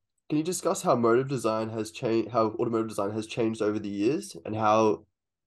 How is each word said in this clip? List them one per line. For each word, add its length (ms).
can 80
you 60
discuss 380
how 140
motive 320
design 420
has 220
changed, 380
how 180
automotive 300
design 220
has 160
changed 340
over 160
the 120
years, 460
and 100
how, 500